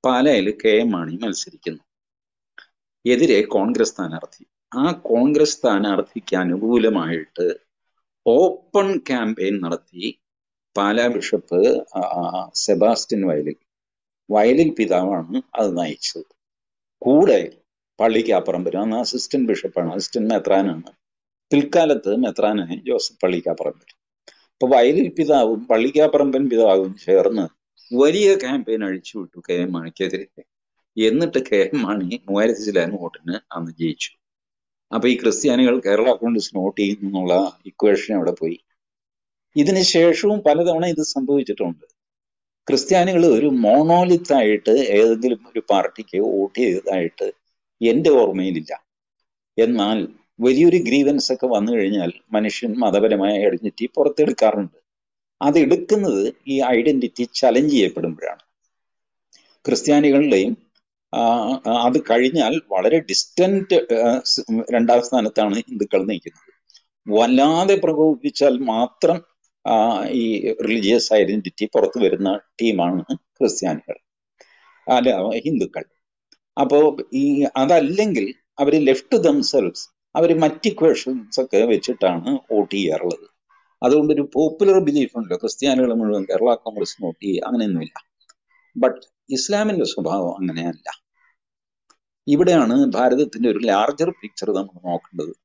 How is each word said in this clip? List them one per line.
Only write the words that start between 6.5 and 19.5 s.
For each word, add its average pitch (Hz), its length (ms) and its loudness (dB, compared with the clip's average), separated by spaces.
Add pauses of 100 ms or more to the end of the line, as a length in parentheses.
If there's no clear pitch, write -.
ഓപ്പൺ 185 720 2
ക്യാമ്പയിൻ 107 640 -4
നടത്തി 87 580 -8 (580)
പാലാ 107 300 0
ബിഷപ്പ്, 104 760 0 (120)
ആ, 90 580 -6
സെബാസ്റ്റ്യൻ 104 720 0
വയലിൽ, 76 280 -4 (760)
വയലിൽ 110 480 2
പിതാവാണ് 92 640 -2 (140)
അത് 101 220 -2
നയിച്ചത്. 82 480 -8 (760)
കൂടെ 131 560 2 (420)
പള്ളിക്കാപ്പറമ്പൻ, 98 840 0
അന്ന് 110 160 -4
അസിസ്റ്റന്റ് 123 520 -4
ബിഷപ്പാണ്, 87 440 -4